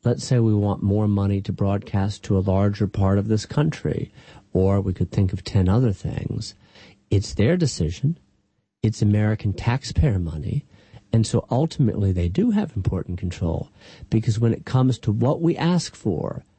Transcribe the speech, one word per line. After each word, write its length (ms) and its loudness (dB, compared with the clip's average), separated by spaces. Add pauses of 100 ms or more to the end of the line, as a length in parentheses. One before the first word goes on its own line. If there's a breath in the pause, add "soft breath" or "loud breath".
let's 200 0
say 140 2
we 160 4
want 280 0
more 260 2
money 320 0
to 140 -6
broadcast 680 -2
to 120 0
a 40 2
larger 460 0
part 320 0
of 100 -2
this 180 0
country, 640 -4 (400 loud breath)
or 280 2
we 120 -2
could 180 -2
think 220 0
of 100 -8
ten 280 2
other 220 2
things, 640 -8 (560 loud breath)
it's 220 0
their 240 4
decision. 600 -2 (640)
It's 180 0
American 540 2
taxpayer 640 0
money. 480 -4 (440 loud breath)
And 160 4
so 240 -2
ultimately 640 0
they 160 0
do 220 0
have 260 -2
important 420 -4
control, 520 -4 (400 loud breath)
because 280 0
when 140 2
it 140 -6
comes 320 2
to 140 -2
what 280 0
we 160 2
ask 380 -2
for 500 -4 (140)